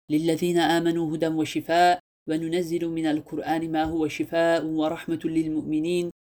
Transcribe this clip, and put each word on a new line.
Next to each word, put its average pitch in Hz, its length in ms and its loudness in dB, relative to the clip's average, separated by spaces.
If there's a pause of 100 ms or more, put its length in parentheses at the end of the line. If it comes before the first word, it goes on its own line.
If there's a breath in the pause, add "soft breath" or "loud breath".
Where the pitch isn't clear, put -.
(100)
للذين 165 480 2
آمنوا 170 580 2
هدى 165 100 0
وشفاء، 160 720 2 (300)
وننزل 165 600 -2
من 165 180 -2
القرآن 156 680 -2
ما 156 120 0
هو 160 240 0
شفاء 165 580 0
ورحمة 160 580 -2
للمؤمنين، 160 880 -2 (200)